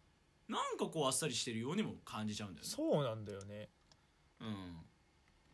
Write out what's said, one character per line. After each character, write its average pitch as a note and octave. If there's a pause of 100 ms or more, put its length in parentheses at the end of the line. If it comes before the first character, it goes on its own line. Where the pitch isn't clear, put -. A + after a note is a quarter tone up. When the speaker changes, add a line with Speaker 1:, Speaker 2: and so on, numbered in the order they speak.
(480)
Speaker 1:
な A3+ (160)
ん F#4
か G#3+
こ D#3+
う、 -
あ C3
っ C3+
さ -
り B2
し -
て A#2+
る A2+
よ B2
う F3+
に G#3+
も A2+ (120)
感 G#2+
じ G#2+
ち G#2+
ゃ G#2
う -
ん F2
だ -
よ -
ね。 -
Speaker 2:
そ C#4
う -
な A#2
ん A2
だ G2+
よ G2
ね。 G#2 (680)
Speaker 1:
う A2+
ん。 F#2 (760)